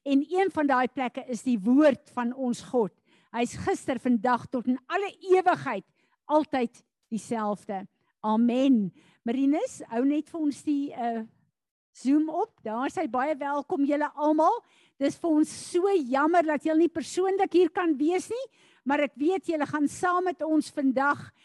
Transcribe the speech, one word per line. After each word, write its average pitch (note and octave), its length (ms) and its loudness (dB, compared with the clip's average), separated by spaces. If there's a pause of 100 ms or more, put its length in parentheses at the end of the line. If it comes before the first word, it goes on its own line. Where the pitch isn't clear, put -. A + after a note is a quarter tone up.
En C#4 260 0
een F#4 220 0
van D4+ 160 0
daai B3+ 200 2
plekke B3 400 -6
is A#3+ 160 -8
die A#3+ 160 0
woord C4 500 4
van A#3+ 240 -4
ons C4 280 -4
God. A3+ 320 -2 (380)
Hy A#3 120 -2
is - 160 -6
gister, D4+ 400 -4
vandag, B3 500 0
tot B3 180 -6
in B3+ 200 0
alle F#4+ 320 -4
ewigheid E4 680 2 (400)
altyd - 580 -2 (280)
dieselfde. G#3 720 -6 (380)
Amen. A#3 680 2 (320)
Marinus, C#4 580 0 (100)
hou A#3+ 140 0
net D4 240 0
vir E4+ 100 -8
ons D4 240 -4
die, C#4+ 300 -4
eh, A#3 300 -6 (720)
Zoom D4+ 320 2
op. F4 320 -4
Daar A3+ 240 -6
is E4 100 -6
hy. E4+ 140 -4
Baie B3+ 300 -2
welkom C#4 460 -2
julle C#4+ 240 0 (120)
almal. D#4 380 4 (420)
Dis C#4 160 0
vir E4+ 220 0
ons D4+ 100 2
so - 400 -2 (160)
jammer D#4 400 2
dat D4+ 220 -2
julle D#4+ 160 4
nie E4+ 100 2
persoonlik F#4+ 640 -2
hier F4+ 160 4
kan E4+ 240 0
wees D#4+ 320 0
nie, A#4+ 160 -6 (400)
maar C#4+ 220 0
ek - 100 -10
weet E4+ 320 -2
julle D4+ 160 -2
gaan D4 240 0
saam F4+ 400 0
met - 160 -4
ons D#4 280 0
vandag, C4+ 500 0 (220)